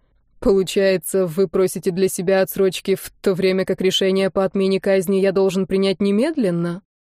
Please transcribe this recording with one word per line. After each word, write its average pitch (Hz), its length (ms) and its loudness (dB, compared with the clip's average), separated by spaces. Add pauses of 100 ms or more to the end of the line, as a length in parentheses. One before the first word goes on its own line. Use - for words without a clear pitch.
(400)
«Получается, 190 880 0
вы 175 200 0
просите 185 440 -2
для 190 160 0
себя 190 340 0
отсрочки, 190 540 -2
в - 160 -14 (100)
то 196 140 0
время 190 300 0
как 185 160 -4
решение 190 500 2
по 196 120 0
отмене 190 380 0
казни 196 360 0
я 196 140 2
должен 190 360 0
принять 196 340 0
немедленно?» 202 800 0 (200)